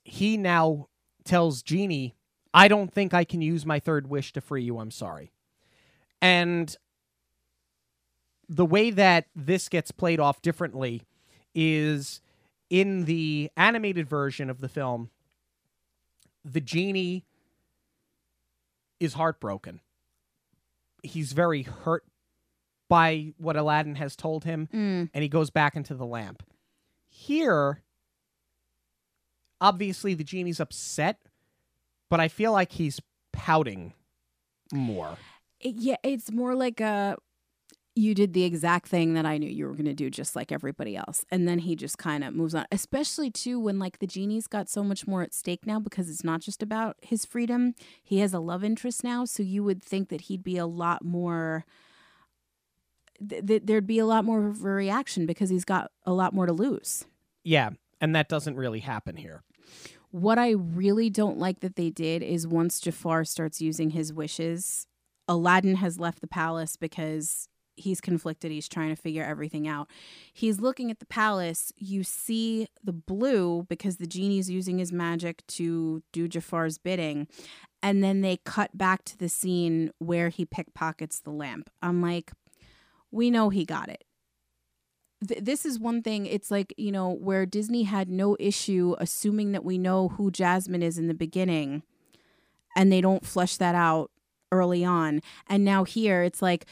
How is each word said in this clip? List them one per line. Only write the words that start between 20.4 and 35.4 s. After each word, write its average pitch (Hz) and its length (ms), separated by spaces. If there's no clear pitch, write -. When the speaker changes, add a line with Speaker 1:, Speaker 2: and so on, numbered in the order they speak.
Speaker 1:
He's 147 300
very 156 300
hurt - 420
by 160 480
what 160 200
Aladdin 151 400
has 143 200
told 160 280
him, 160 280
Speaker 2:
Mm. 190 400
Speaker 1:
and 143 100
he 151 60
goes 151 220
back 147 260
into 147 180
the 127 120
lamp. 110 360
Here, 165 760
obviously 196 540
the 156 100
genie's 175 360
upset, - 600
but 170 120
I 160 80
feel 220 240
like 190 200
he's 156 280
pouting 107 600
more. 104 440